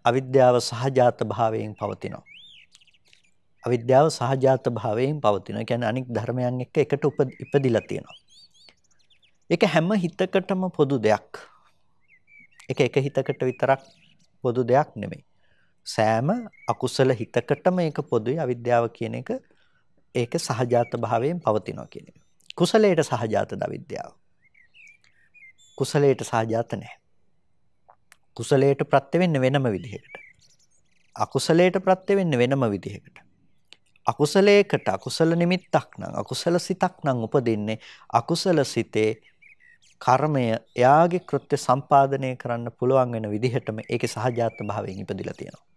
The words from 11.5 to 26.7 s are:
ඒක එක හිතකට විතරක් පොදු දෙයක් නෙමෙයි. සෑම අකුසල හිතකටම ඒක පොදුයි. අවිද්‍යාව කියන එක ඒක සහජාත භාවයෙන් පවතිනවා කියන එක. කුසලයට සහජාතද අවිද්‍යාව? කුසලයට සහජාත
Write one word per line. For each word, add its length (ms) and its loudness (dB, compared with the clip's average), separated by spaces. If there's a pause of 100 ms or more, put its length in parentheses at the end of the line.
ඒක 160 -4
එක 160 2
හිතකට 460 -2
විතරක් 400 0 (600)
පොදු 200 0
දෙයක් 280 2
නෙමෙයි. 320 -12 (640)
සෑම 420 0 (360)
අකුසල 480 0
හිතකටම 680 -2
ඒක 240 -4
පොදුයි. 360 -2
අවිද්‍යාව 500 0
කියන 260 -8
එක 160 -10 (840)
ඒක 220 -2
සහජාත 580 -2
භාවයෙන් 460 -2
පවතිනවා 460 -2
කියන 200 -18
එක. 100 -20 (360)
කුසලයට 500 2
සහජාතද 580 -4
අවිද්‍යාව? 520 -10 (1600)
කුසලයට 500 2
සහජාත 500 -2